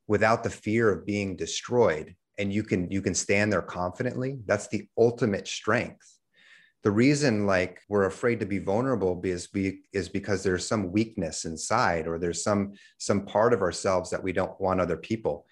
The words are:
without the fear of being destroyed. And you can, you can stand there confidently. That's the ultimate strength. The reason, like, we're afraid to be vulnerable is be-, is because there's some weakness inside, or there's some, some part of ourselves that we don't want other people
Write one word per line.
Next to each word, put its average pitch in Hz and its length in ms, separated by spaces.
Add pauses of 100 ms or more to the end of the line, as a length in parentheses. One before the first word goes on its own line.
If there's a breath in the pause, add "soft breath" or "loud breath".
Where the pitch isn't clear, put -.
(140)
without 110 280
the 101 140 (100)
fear 113 240
of 90 240
being 98 220
destroyed. 82 680 (320)
And 101 180
you 107 140
can, 95 100 (100)
you 95 160
can 95 80
stand 104 380
there 87 100
confidently. 120 680 (200)
That's 104 180
the 104 140 (240)
ultimate 120 400
strength. - 640 (720 soft breath)
The 107 80
reason, 131 440 (200)
like, 90 200 (160)
we're 101 240
afraid 120 260
to 104 140
be 92 60 (120)
vulnerable 101 520
is 90 220
be-, 95 340 (120)
is 92 160
because 98 340
there's 90 240
some 101 320
weakness 104 460
inside, 87 640
or 82 100
there's 85 240
some, 101 200 (360 loud breath)
some 101 280
part 117 260
of 101 80
ourselves 92 500
that 90 160
we 92 60
don't 92 320
want 92 160
other 87 160
people 80 380 (180)